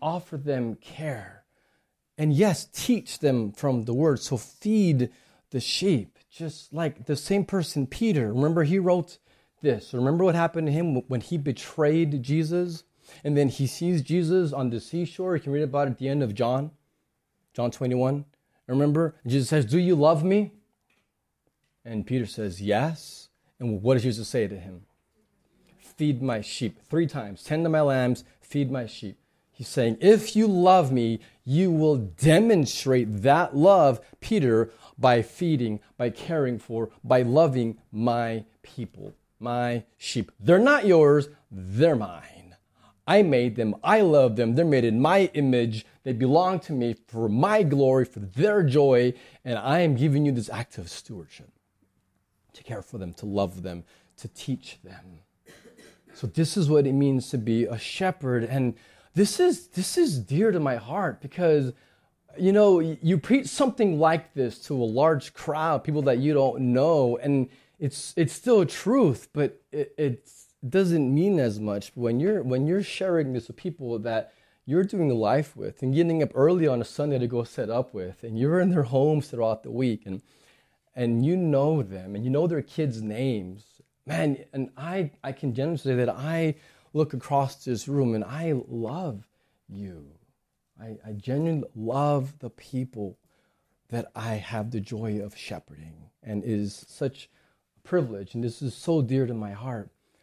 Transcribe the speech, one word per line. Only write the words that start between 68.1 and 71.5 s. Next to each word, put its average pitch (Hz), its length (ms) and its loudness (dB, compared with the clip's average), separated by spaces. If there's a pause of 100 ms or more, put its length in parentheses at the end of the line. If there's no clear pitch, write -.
it's 170 180 0
still 233 280 2
a 156 60 2
truth, 196 640 0
but 143 260 -2 (120)
it, 143 260 -6
it 139 340 -6 (360)
doesn't 165 460 2
mean 175 260 2
as 113 180 0